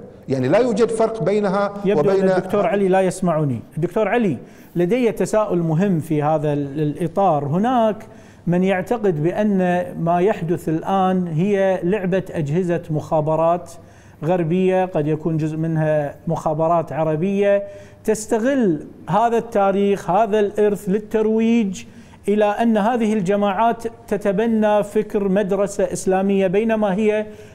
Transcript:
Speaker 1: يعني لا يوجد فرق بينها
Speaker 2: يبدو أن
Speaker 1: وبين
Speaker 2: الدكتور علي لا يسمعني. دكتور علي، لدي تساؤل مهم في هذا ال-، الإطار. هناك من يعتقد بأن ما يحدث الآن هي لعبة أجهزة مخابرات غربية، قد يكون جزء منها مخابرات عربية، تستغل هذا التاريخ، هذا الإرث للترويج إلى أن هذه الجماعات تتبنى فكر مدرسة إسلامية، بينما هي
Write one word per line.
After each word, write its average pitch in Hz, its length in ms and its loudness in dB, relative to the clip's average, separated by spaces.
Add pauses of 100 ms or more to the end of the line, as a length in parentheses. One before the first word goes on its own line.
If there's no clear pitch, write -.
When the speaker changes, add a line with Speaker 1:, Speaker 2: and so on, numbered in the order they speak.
(300)
Speaker 1:
يعني 127 180 0
لا 185 120 4
يوجد 233 300 2
فرق 220 340 -2
بينها 202 500 0 (120)
Speaker 2:
يبدو 190 160 2
أن 196 140 2
Speaker 1:
وبين 190 140 2
Speaker 2:
الدكتور 185 380 0
علي 196 200 0
لا 190 140 4
يسمعني. 160 580 0 (180)
دكتور 180 300 0
علي، 196 300 0 (380)
لدي 202 360 2
تساؤل 202 460 0
مهم 170 420 0
في 147 240 -2
هذا 151 300 0
ال-، 143 260 -4
الإطار. 156 640 0
هناك 220 500 0 (520)
من 175 160 2
يعتقد 185 600 0
بأن 202 340 0 (420)
ما 170 220 0
يحدث 175 480 0
الآن 185 580 0
هي 190 560 0
لعبة 185 480 0
أجهزة 165 580 -2
مخابرات 160 840 0 (540)
غربية، 185 600 2
قد 160 220 -2
يكون 156 300 -2
جزء 156 200 -2
منها 156 580 0 (120)
مخابرات 160 680 0
عربية، 196 680 0 (400)
تستغل 214 840 0 (240)
هذا 226 280 2
التاريخ، 202 720 0
هذا 208 300 2
الإرث 202 500 0
للترويج 220 920 0 (440)
إلى 208 180 2
أن 220 320 0
هذه 220 360 0
الجماعات 202 720 0 (240)
تتبنى 208 760 2
فكر 208 440 -2
مدرسة 196 560 0 (100)
إسلامية، 190 540 2
بينما 214 480 0
هي 214 300 0 (300)